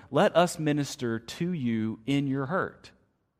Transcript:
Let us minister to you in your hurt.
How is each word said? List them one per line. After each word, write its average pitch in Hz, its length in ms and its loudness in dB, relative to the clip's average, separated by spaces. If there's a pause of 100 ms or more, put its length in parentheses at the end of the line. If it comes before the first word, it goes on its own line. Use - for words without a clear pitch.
(100)
Let 185 260 4
us 170 220 2
minister 143 640 -2
to 170 320 -4
you 113 540 0
in 139 200 2
your 135 200 -2
hurt. 147 440 -4 (500)